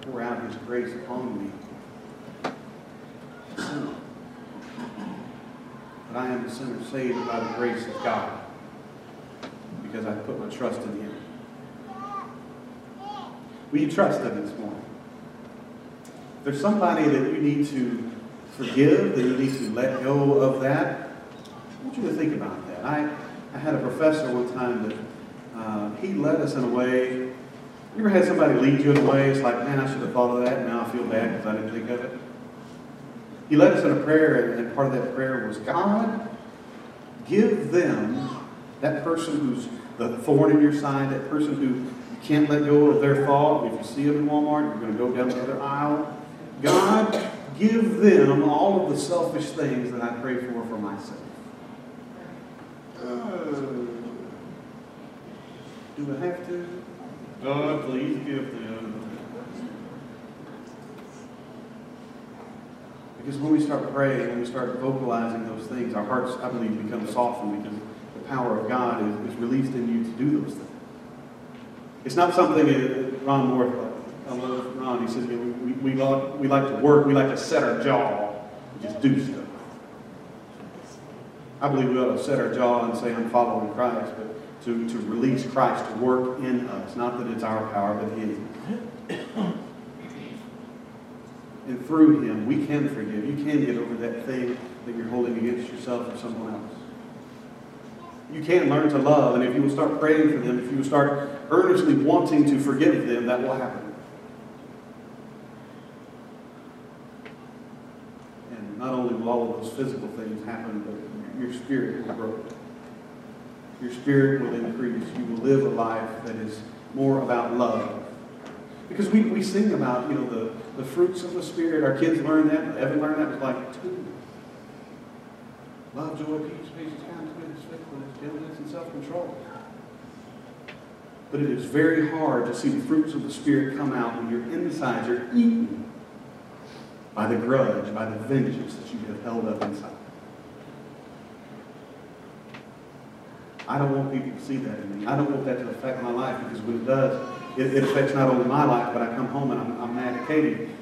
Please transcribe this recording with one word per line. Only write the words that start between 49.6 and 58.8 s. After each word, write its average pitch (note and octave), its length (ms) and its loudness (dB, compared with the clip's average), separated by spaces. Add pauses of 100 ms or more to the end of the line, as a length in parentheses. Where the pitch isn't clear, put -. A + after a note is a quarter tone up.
that A#2 100 -6
I A#2+ 60 -2 (120)
pray B2+ 160 -2
for, A#2 300 -4
for A2+ 100 -6
myself." G2+ 440 -8 (1800)
Uh, B2 40 -10 (3000)
do C#3+ 180 -4
I F3+ 120 -4
have F3 220 -4
to? F3 180 -6 (800)
"God, D3 400 0
please C3 420 -2
give C3+ 260 -4
them." A2 420 -8 (4000)